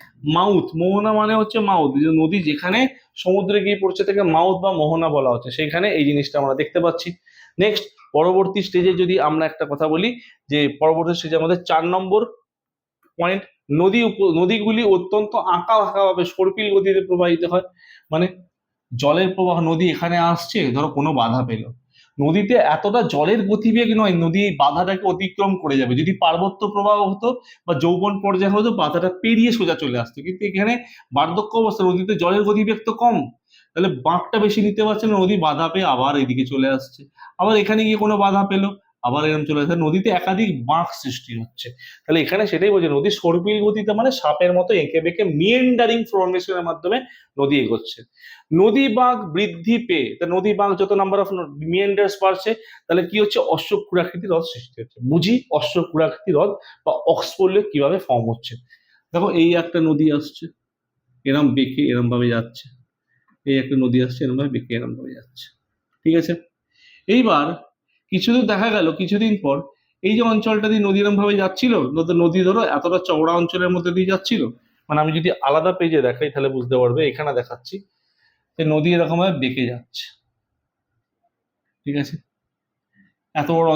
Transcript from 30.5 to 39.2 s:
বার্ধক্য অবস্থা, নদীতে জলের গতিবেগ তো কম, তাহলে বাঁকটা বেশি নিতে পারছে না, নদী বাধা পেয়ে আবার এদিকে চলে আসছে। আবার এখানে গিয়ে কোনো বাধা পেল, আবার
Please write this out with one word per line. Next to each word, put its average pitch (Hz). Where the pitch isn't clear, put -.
বার্ধক্য 170
অবস্থা, 208
নদীতে 185
জলের 190
গতিবেগ 208
তো 220
কম, 240
তাহলে 185
বাঁকটা 175
বেশি 208
নিতে 208
পারছে 214
না, 214
নদী 190
বাধা 151
পেয়ে 175
আবার 131
এদিকে 127
চলে 135
আসছে। -
আবার 208
এখানে 214
গিয়ে 214
কোনো 214
বাধা 196
পেল, 196
আবার 131